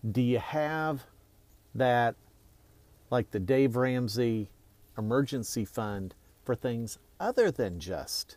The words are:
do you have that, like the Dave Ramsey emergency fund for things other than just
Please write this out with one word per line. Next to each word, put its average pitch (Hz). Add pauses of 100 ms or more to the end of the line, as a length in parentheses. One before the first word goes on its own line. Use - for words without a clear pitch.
(120)
do 127
you 120
have 156 (720)
that, 120 (920)
like 120
the 104
Dave 131
Ramsey 120 (480)
emergency 120
fund 101 (300)
for 127
things 117 (220)
other 226
than 95
just -